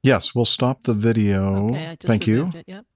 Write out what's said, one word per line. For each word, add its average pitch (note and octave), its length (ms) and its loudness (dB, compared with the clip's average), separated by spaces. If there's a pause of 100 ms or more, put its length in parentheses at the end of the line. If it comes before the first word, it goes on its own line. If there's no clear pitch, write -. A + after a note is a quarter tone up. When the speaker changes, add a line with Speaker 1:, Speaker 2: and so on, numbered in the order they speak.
Speaker 1:
Yes, B2+ 300 2
we'll A#2+ 120 2
stop - 360 -2
the A#2+ 120 0
video. G2+ 720 0
Speaker 2:
Okay, C#3 180 -4
I E3 80 -12
just - 140 -10
Speaker 1:
Thank A2 180 2
you. A2+ 120 2
Speaker 2:
removed E3 180 -4
it, E3 100 -18
yep. F#3+ 180 -18 (120)